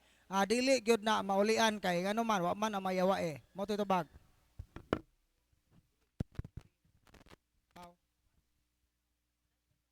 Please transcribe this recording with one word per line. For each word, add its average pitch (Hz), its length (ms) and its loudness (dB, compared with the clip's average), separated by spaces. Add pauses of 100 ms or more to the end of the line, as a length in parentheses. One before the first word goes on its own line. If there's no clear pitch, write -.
(320)
ah, 196 160 2
dili 254 320 4
gyud 214 240 2
na 214 160 2
maulian 208 640 2
kay 180 240 0
ngano 220 160 -2
man, 214 160 0
wa 175 160 0
man 208 240 -4
ang 190 60 -10
mayawa 185 340 2
eh. 156 320 -6
Mao 196 160 -8
to 208 80 -2
itubag. 196 320 0 (4000)